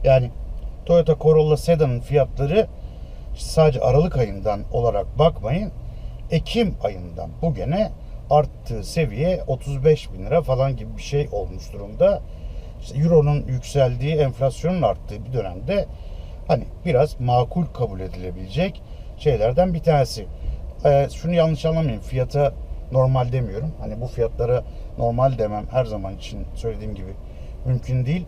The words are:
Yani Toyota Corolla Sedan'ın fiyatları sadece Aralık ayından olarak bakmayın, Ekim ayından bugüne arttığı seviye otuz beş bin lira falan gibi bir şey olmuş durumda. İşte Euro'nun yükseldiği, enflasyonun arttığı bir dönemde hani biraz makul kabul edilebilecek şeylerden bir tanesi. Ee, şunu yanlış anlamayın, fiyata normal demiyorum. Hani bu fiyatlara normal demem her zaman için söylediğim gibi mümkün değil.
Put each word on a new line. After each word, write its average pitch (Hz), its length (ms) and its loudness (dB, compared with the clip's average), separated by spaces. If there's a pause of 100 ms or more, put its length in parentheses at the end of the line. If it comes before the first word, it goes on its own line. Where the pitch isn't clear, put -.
Yani 131 260 6 (560)
Toyota 165 340 6
Corolla 156 360 6
Sedan'ın 147 440 2
fiyatları 143 680 2 (720)
sadece 156 440 4
Aralık 143 360 4
ayından 101 440 0 (120)
olarak 113 460 0
bakmayın, 160 540 2 (580)
Ekim 180 520 2
ayından 87 480 -6 (120)
bugüne 160 480 0 (400)
arttığı 135 540 2
seviye 156 600 0
otuz 135 380 -4
beş 156 280 4
bin 101 140 -8
lira 156 160 4
falan 131 340 2
gibi 110 200 -8
bir - 60 -10
şey 143 300 -2
olmuş - 400 -6
durumda. 107 480 2 (600)
İşte - 180 -6
Euro'nun 147 480 6
yükseldiği, 131 720 0
enflasyonun 143 640 0
arttığı 107 420 -2
bir 123 80 -10
dönemde 113 540 -2 (600)
hani 120 160 2 (200)
biraz 151 360 2
makul 139 440 2
kabul 104 360 -4
edilebilecek 92 840 -6 (360)
şeylerden 151 560 2
bir 165 80 -4
tanesi. 139 440 2 (580)
Ee, 139 300 6
şunu 170 200 -2
yanlış 160 300 2
anlamayın, 160 360 0
fiyata 131 520 0 (400)
normal 131 400 4
demiyorum. 123 480 -2
Hani 110 200 -8
bu 120 60 -6
fiyatlara 120 580 0 (340)
normal 120 400 2
demem 104 320 -2
her 127 140 2
zaman 98 320 -6
için 98 380 -10
söylediğim 107 400 -6
gibi 95 160 -10 (560)
mümkün 127 400 0
değil. 170 220 -2